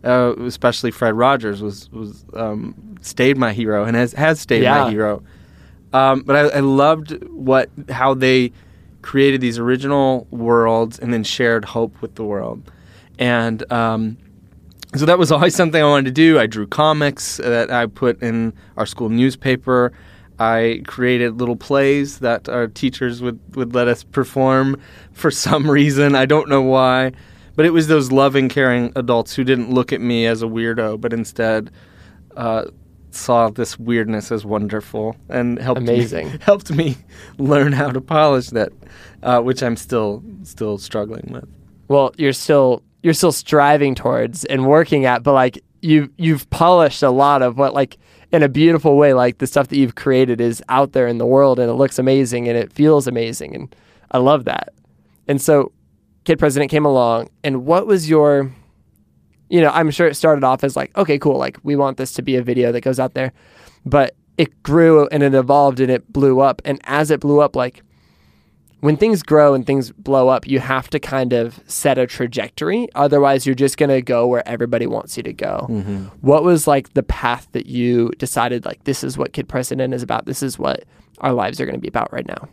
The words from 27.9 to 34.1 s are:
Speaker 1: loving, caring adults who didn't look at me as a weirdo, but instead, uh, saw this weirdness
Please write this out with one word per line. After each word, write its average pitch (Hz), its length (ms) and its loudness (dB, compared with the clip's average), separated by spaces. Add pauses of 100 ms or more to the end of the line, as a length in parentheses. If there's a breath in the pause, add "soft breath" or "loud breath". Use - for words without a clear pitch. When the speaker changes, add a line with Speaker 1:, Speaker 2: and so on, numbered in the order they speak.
Speaker 1:
loving, 135 380 2
caring 123 480 0
adults 120 360 -2
who 131 120 -2
didn't 123 280 0
look 123 200 0
at 92 80 -6
me 117 240 -2
as 113 160 -2
a 117 40 -6
weirdo, 113 540 -4
but 117 140 -6
instead, 110 580 -4 (640 soft breath)
uh, 113 300 -4 (460)
saw 117 380 0
this 113 300 -8
weirdness 113 500 -4